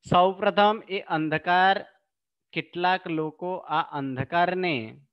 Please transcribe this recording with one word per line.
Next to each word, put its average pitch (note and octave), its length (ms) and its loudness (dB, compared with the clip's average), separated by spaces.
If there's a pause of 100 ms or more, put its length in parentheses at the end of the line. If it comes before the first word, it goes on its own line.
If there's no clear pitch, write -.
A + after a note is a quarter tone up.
(100)
સૌપ્રથમ G3 760 2
એ F#3+ 120 -6
અંધકાર, F3+ 840 0 (640)
કેટલાક F3+ 540 -2
લોકો E3 500 -6
આ D3+ 420 -4
અંધકારને C#3 1000 -2 (120)